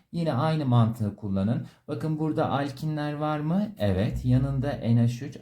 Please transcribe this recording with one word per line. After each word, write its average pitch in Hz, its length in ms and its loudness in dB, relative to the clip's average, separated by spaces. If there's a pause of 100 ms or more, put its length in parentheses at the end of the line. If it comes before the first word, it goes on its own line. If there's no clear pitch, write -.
(120)
Yine 165 200 -2
aynı 156 340 0
mantığı 110 500 2
kullanın. 101 500 -2 (220)
Bakın 156 300 -4
burada 156 320 0
alkinler 147 640 -2
var 151 260 -2
mı? 175 400 -2
Evet. 101 460 0
Yanında 135 480 2
N 117 300 2
H 120 240 0
üç, 147 160 -12